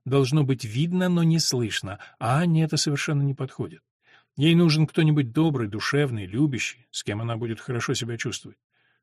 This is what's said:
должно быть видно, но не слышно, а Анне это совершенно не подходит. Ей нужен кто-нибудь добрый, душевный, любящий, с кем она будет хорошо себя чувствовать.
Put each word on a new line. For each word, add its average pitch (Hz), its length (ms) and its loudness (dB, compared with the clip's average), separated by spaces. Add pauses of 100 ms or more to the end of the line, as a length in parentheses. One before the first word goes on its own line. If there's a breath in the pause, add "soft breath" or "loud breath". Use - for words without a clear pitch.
должно 139 380 2
быть 131 200 -2
видно, 170 460 0
но 175 140 2
не 165 160 4
слышно, 107 600 -4 (200 loud breath)
а 123 200 0
Анне 165 240 2
это 156 140 -2
совершенно 147 440 -2
не 139 120 0
подходит. 131 480 -10 (540 soft breath)
Ей 160 200 4
нужен 160 320 4
кто-нибудь 151 440 2
добрый, 139 360 0
душевный, 110 580 -2
любящий, 120 640 -4
с - 140 -12
кем 107 180 -6
она 117 160 -4
будет 113 220 -6
хорошо 123 340 -4
себя 117 240 -6
чувствовать. - 400 -10 (460)